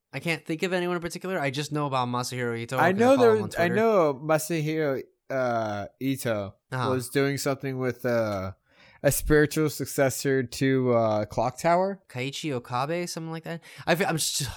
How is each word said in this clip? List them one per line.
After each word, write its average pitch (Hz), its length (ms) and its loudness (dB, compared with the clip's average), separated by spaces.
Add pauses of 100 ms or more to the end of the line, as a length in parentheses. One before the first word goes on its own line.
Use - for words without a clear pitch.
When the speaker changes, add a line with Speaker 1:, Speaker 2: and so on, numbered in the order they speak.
(120)
Speaker 1:
I 139 60 -8
can't 165 260 -2
think 160 200 -4
of 180 80 -2
anyone 175 240 0
in 165 60 -6
particular. 180 360 -6
I 143 120 0
just 147 200 -4
know 147 160 0
about 131 220 0
Masahiro 123 500 -2
Ito 117 180 -6
Speaker 2:
I 160 140 4
Speaker 1:
'cause 196 80 0
Speaker 2:
know 254 180 6
Speaker 1:
follow 247 140 6
him 220 60 6
Speaker 2:
there, 214 80 -2
Speaker 1:
on - 0 -
Speaker 2:
I 175 240 0
Speaker 1:
Twitter. 185 80 -2
Speaker 2:
know 185 480 4
Masahiro, 156 760 0 (280)
uh, 113 560 -2 (140)
Ito 113 540 -2 (180)
Speaker 1:
Uh-huh. 127 180 0
Speaker 2:
was 127 180 -2
doing 139 300 0
something 135 400 -4
with, 127 260 -2
uh, 107 460 0 (500)
a 139 120 4
spiritual 151 580 4
successor 135 720 0
to, 131 500 2
uh, 110 340 2
Clock 120 300 -2
Tower. 185 520 0
Speaker 1:
Kaiichi 135 440 -6
Okabe, 139 560 -4
something 160 220 -10
like 160 140 -10
that. 160 160 -10 (260)
I 165 80 4
fe-, 170 100 2
I'm 165 120 0
just, - 260 -2 (140)